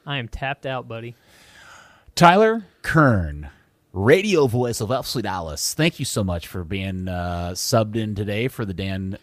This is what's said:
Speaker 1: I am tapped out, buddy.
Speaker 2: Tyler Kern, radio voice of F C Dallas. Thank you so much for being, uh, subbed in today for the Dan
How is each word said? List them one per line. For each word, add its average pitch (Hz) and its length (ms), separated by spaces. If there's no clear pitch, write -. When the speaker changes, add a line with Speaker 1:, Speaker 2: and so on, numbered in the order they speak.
Speaker 1:
I 143 120
am 117 100
tapped 139 380
out, 131 200
buddy. 117 300
Speaker 2:
Tyler 208 520
Kern, 87 680
radio 175 420
voice 120 340
of 104 100
F 123 160
C 123 160
Dallas. 87 520
Thank 165 240
you - 60
so - 180
much 90 240
for 92 180
being, 95 440
uh, 87 460
subbed 110 420
in 107 180
today 104 340
for 123 160
the 95 100
Dan 95 480